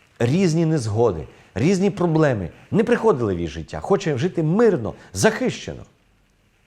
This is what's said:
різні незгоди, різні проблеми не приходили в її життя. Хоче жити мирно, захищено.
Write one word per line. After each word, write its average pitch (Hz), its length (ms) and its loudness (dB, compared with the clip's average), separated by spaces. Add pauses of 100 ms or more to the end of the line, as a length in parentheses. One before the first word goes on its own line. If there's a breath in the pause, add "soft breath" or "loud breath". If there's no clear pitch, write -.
(200 soft breath)
різні 160 460 2
незгоди, 110 600 0 (280 loud breath)
різні 180 340 2
проблеми 156 600 0 (220 loud breath)
не 226 120 2
приходили 147 520 2
в - 20 -4
її 85 100 -4
життя. - 320 -10
Хоче 170 380 0
жити 170 260 -2
мирно, 160 500 2 (200 loud breath)
захищено. 214 680 -2 (840)